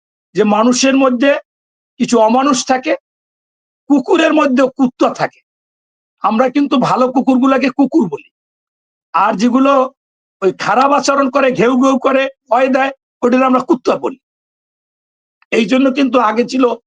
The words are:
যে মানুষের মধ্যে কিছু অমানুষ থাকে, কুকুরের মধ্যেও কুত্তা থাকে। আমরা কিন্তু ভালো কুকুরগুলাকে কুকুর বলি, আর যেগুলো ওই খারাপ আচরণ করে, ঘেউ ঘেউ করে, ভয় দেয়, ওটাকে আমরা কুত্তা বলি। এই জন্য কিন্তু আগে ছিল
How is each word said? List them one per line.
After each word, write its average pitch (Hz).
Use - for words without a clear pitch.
যে 185
মানুষের 247
মধ্যে 269
কিছু 240
অমানুষ 254
থাকে, 262
কুকুরের 320
মধ্যেও 277
কুত্তা 254
থাকে। -
আমরা 220
কিন্তু 285
ভালো 247
কুকুরগুলাকে 262
কুকুর 262
বলি, -
আর 196
যেগুলো 254
ওই 190
খারাপ 247
আচরণ 277
করে, 269
ঘেউ 240
ঘেউ 269
করে, 269
ভয় 262
দেয়, 262
ওটাকে 254
আমরা 262
কুত্তা -
বলি। 98
এই 220
জন্য 254
কিন্তু 262
আগে 220
ছিল 254